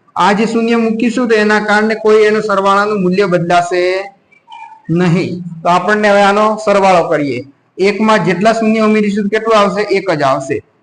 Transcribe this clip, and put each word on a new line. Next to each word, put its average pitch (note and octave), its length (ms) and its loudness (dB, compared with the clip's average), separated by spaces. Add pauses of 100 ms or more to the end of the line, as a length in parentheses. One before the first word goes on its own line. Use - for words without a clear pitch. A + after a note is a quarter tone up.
(160)
આ F#3 180 2
જે G#3+ 120 0
શૂન્ય A#3 320 0
મૂકીશું, A3+ 520 0
તો A3+ 60 2
એના G#3+ 240 2
કારણે G#3+ 360 0
કોઈ G#3+ 280 2
એનું G#3+ 180 2
સરવાળાનું G3+ 600 0
મૂલ્ય F#3 240 0
બદલાશે F3+ 840 -2 (800)
નહીં. E3+ 520 0 (220)
તો F3 60 0
આપણને G#3 400 0
હવે G3+ 120 4
આનો G#3 440 2
સરવાળો F#3+ 440 2
કરીએ. C#3+ 360 -4 (320)
એકમાં G3+ 480 0
જેટલા F#3+ 280 0
શૂન્ય A3 280 0
ઉમેરીશું, G#3+ 420 0
તો G3+ 60 -4
કેટલું A3 300 0
આવશે? G3+ 220 0
એક F#3+ 300 -2
જ D3+ 100 -2
આવશે. C3+ 420 -2 (200)